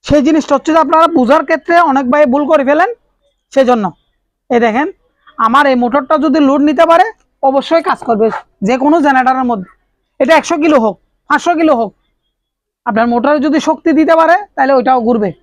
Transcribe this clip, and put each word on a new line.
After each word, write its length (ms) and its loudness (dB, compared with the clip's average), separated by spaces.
সেই 200 2
জিনিসটা 280 0
হচ্ছে 200 -4
যে 100 4
আপনারা 200 2
বোঝার 320 2
ক্ষেত্রে 260 -2
অনেক 220 0
ভাই 100 2
ভুল 180 0
করে 180 2
ফেলেন, 200 0
সেজন্য। 320 2
এই 160 0
দেখেন, 220 -2
আমার 260 2
এই 120 0
মোটরটা 320 -2
যদি 140 0
লোড 200 0
নিতে 220 2
পারে, 140 4
অবশ্যই 400 -2
কাজ 180 -4
করবে, 200 0
যে 160 0
কোনো 220 2
জেনারেটরের 460 0
মধ্যে। 180 -8
এটা 180 2
একশো 240 -4
কিলো 220 2
হোক, 100 -4
পাঁচশো 300 -2
কিলো 200 2
হোক, 120 -6
আপনার 240 -2
মোটরে 320 0
যদি 220 0
শক্তি 320 -2
দিতে 200 2
পারে, 160 2
তাহলে 220 0
ওইটাও 300 0
ঘুরবে। 220 0